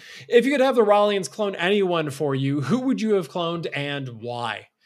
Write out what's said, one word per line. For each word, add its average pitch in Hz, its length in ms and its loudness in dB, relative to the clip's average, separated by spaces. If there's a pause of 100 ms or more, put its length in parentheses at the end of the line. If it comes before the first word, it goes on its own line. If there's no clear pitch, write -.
(280)
If 233 180 6
you 277 60 2
could 269 80 2
have 262 160 2
the 240 80 6
Rollians 208 440 2
clone 202 280 -4
anyone 175 540 0
for 139 260 -2
you, 139 240 0
who 165 200 0
would 254 200 -2
you 214 140 0
have 185 140 0
cloned 170 460 -4
and 139 480 -6
why? 117 460 -6 (180)